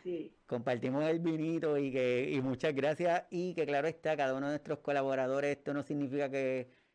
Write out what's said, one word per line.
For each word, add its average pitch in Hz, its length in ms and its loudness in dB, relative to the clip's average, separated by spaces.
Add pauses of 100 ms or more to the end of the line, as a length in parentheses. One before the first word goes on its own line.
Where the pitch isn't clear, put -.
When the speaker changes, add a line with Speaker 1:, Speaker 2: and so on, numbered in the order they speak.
Speaker 1:
sí. 175 300 -6 (120)
Speaker 2:
compartimos 127 640 0
el 165 100 2
vinito 160 580 0
y 139 140 0
que, 127 400 2
y 139 100 2
muchas 135 340 0
gracias. 165 560 2
Y 175 240 -2
que 160 100 0
claro 143 220 2
está, 156 300 -2
cada 135 180 2
uno 139 120 -2
de 143 60 0
nuestros 143 260 -4
colaboradores, 139 800 2
esto - 160 -6
no 143 100 -2
significa 143 460 -2
que, 131 400 -2 (260)